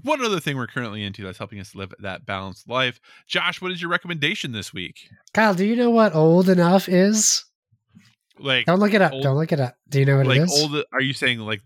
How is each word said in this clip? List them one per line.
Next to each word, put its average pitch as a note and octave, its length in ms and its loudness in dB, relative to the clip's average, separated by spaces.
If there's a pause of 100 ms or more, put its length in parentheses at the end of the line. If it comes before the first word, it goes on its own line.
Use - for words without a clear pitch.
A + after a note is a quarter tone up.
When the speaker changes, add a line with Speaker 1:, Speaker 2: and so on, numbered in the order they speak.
Speaker 1:
one C#4 200 -2
other G#3 160 -2
thing C#3+ 160 -6
we're A#2+ 120 -6
currently G#2+ 340 -8
into G2+ 220 -10
that's F#2 140 -12
helping G#2 200 -14
us F#2+ 160 -18
live F#2+ 240 -12
that F#2+ 280 -12
balanced F#2+ 420 -10
life. B2 320 -4 (260)
Josh, F3 340 -4
what F#3 120 -6
is E3+ 80 -12
your E3+ 100 -8
recommendation E3+ 640 -4
this G#2 200 -10
week? - 360 -12 (260)
Speaker 2:
Kyle, G#3+ 200 4
do F3+ 100 0
you A3 100 0
know A#3+ 160 2
what G#3+ 240 4
old E3+ 340 6
enough F3+ 400 4
is? G3+ 560 2 (960)
Speaker 1:
Like, C3 280 0
Speaker 2:
Don't F3 120 2
look G#3 160 2
it G3 80 4
up. D3+ 100 2
Speaker 1:
old, C3+ 120 -6
Speaker 2:
Don't C#3 120 2
look D#3+ 140 -2
it D#3 80 0
up. B2+ 160 -2 (140)
Do C#3 100 -2
you C#3 60 4
know C#3 140 4
what C3 80 4
Speaker 1:
like, C3 140 4
Speaker 2:
it E3 40 2
is? F3+ 80 0 (100)
Speaker 1:
old, D3 300 -4
are C3 100 -2
you C3+ 120 -2
saying, B2 260 -2
like, G#2+ 260 -6